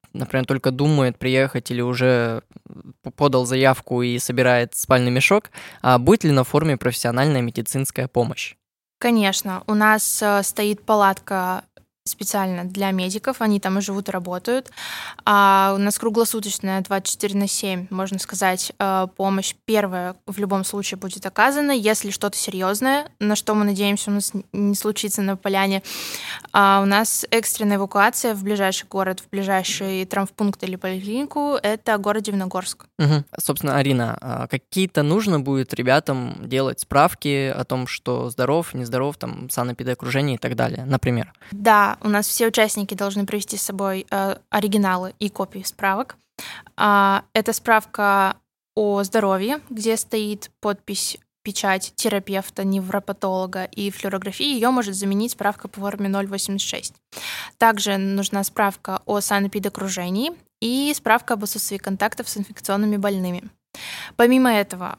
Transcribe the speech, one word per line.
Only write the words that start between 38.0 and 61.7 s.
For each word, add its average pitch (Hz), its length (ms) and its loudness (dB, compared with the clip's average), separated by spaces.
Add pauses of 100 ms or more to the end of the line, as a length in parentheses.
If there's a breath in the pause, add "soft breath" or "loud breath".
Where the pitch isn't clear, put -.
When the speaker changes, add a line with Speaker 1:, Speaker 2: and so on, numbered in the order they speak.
Speaker 1:
здоров, 143 420 0
нездоров, 127 440 -2
там, 120 340 -8
санэпидокружение 127 840 -2
и - 40 -6
так 123 160 -4
далее, 123 300 -2
например? 123 480 0 (180 loud breath)
Speaker 2:
Да, 208 520 4
у 214 60 0
нас 208 180 2
все 226 200 0
участники 214 480 0
должны 202 300 -2
привезти 202 320 -6
с - 60 -6
собой, 190 480 -4
э, 196 240 0 (140)
оригиналы 196 720 0
и 208 100 -2
копии 196 360 -8
справок. 202 500 -2 (600 loud breath)
А, 202 460 4 (100)
это 220 200 0
справка 202 800 2 (400)
о 202 280 0
здоровье, 202 560 0 (100)
где 220 280 -2
стоит 208 540 -4 (100)
подпись, - 560 -4 (260)
печать 190 520 -2
терапевта, 196 680 -2
невропатолога 190 1040 -4
и 202 260 -6
флюорографии. 196 640 -4
Её 233 160 2
может 208 240 -2
заменить 202 380 -2
справка 202 340 -4
по - 140 -18
форме 202 280 -4
ноль 196 180 -2
восемьдесят 196 420 -6
шесть. - 240 -8 (640 loud breath)
Также 208 400 2
нужна 196 460 -2
справка 196 600 -2
о 208 160 0
санэпидокружении 196 1120 -2 (300)
и 269 340 0
справка 233 400 0
об 202 80 -6
отсутствии 202 340 -6